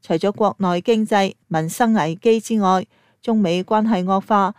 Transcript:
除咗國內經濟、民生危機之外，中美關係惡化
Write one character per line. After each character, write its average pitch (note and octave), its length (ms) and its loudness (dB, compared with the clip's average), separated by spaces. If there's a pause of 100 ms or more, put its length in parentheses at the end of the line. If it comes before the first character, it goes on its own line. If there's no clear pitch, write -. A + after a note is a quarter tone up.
除 - 120 -4
咗 G3 180 0
國 G3+ 280 -2
內 F3+ 200 0
經 A3 260 0
濟、 G3 280 0 (140)
民 D#3+ 200 -4
生 A3+ 260 0
危 E3 220 0
機 A3+ 240 2
之 A3 220 -2
外， F#3 240 2 (360)
中 A3 160 -2
美 F3+ 240 0
關 G#3+ 240 0
係 G3 200 0
惡 F#3+ 160 0
化 G3+ 380 0